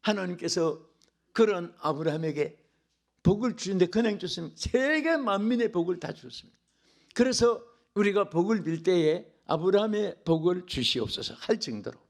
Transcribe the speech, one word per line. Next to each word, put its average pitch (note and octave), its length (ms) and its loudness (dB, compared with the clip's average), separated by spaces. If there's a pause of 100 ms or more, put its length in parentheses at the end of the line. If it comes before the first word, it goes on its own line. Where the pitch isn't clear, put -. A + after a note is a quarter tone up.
하나님께서 F3 840 -2 (480)
그런 F#3 460 2
아브라함에게 D#3 800 -2 (640)
복을 G#3 340 2
주는데 F3+ 300 2
그냥 G#3+ 320 -2
줬으면 E3+ 360 -10
세계 D4+ 640 0
만민의 A3+ 540 0
복을 F3 280 -2
다 C#3+ 140 -8
주었습니다. - 440 -18 (560)
그래서 A#3+ 480 2 (340)
우리가 G3+ 340 2
복을 F#3 340 0
빌 E3 200 -4
때에 F3 420 2 (220)
"아브라함의 G3+ 760 0
복을 F3 440 2
주시옵소서" A#2 720 -4
할 - 200 0
정도로 - 400 -10 (100)